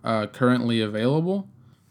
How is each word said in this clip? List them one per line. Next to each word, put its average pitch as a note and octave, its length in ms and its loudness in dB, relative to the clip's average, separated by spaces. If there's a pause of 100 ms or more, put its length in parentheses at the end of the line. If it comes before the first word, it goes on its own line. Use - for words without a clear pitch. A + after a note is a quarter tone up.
uh, A2 260 -2
currently A#2+ 520 2
available C#3+ 720 -2 (400)